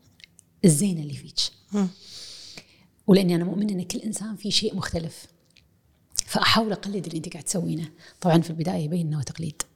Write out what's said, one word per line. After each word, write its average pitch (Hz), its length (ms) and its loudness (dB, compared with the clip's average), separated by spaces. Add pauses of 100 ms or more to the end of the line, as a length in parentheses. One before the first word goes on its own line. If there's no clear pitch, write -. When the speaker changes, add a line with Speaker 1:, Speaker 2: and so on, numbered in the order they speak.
(640)
Speaker 1:
الزينة 160 360 4
اللي 147 120 -8
فيك. 131 260 -8 (320)
Speaker 2:
مم. 196 160 2 (1200)
Speaker 1:
ولأني 180 280 6
أنا 170 80 2
مؤمنة 202 300 -2
إن 180 100 -4
كل 180 160 -8
إنسان 214 360 -6
فيه 202 140 -6
شيء - 260 0
مختلف. 165 500 -4 (1000)
فأحاول - 460 2
أقلد 196 340 -4
اللي 165 120 -6
أنت 165 120 -6
قاعد 165 140 -12
تسوينه. 165 460 -2 (320)
طبعًا 165 200 6
في 165 80 -4
البداية 165 340 -2
يبين 160 240 -2
إنه 147 160 -2
تقليد. - 380 -8 (140)